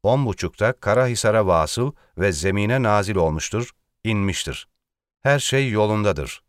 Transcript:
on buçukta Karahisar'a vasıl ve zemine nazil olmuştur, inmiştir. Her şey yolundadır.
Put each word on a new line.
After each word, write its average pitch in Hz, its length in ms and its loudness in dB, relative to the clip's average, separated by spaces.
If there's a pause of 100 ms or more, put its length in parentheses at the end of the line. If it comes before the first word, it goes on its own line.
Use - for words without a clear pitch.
on 131 220 2
buçukta 104 480 -2
Karahisar'a 110 720 0
vasıl 90 440 2 (260)
ve 95 140 2
zemine 101 520 0
nazil 104 320 0
olmuştur, 82 540 -2 (340)
inmiştir. 98 640 -4 (540)
Her 143 180 2
şey 135 300 0
yolundadır. 104 800 0